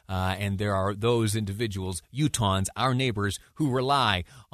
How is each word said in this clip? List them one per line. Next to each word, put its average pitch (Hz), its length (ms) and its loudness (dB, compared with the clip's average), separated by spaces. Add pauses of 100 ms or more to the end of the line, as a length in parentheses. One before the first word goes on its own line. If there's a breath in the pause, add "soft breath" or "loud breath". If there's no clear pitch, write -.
uh, 92 300 -2
and 98 200 -2
there 104 160 0
are 95 200 0
those 113 420 2
individuals, 98 680 -4 (120)
Utahns, 101 540 2 (100)
our 127 160 0
neighbors, 104 460 0 (160 soft breath)
who 156 140 0
rely 127 540 2 (300 loud breath)